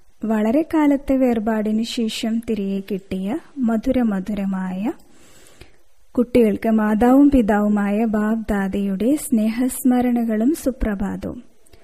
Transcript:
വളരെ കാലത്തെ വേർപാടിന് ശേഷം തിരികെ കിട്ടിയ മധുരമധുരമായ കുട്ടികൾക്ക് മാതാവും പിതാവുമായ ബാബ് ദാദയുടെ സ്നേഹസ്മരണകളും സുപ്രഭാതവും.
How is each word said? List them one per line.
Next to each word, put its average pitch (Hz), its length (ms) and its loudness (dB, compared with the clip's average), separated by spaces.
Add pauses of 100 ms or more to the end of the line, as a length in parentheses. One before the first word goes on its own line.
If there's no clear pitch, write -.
(240)
വളരെ 220 380 0
കാലത്തെ 285 540 0
വേർപാടിന് 220 640 0
ശേഷം 226 580 -4 (100)
തിരികെ 196 400 -4
കിട്ടിയ 190 480 -6 (200)
മധുരമധുരമായ 208 1300 -2 (1200)
കുട്ടികൾക്ക് 233 540 2
മാതാവും 226 640 4
പിതാവുമായ 208 720 2
ബാബ് 214 460 -2
ദാദയുടെ 196 640 -2
സ്നേഹസ്മരണകളും 240 1400 0
സുപ്രഭാതവും. 202 880 -4 (420)